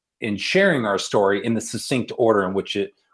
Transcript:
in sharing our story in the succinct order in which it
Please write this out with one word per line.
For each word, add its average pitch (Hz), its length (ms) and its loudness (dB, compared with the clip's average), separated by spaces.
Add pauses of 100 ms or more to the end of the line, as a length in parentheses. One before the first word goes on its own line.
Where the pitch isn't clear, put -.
(220)
in 107 160 -4
sharing 175 480 2
our 101 120 0
story 101 480 2
in 117 100 0
the 110 40 -2
succinct 113 580 -4
order 110 280 4
in 92 80 -4
which 95 240 -4
it 101 160 -4 (200)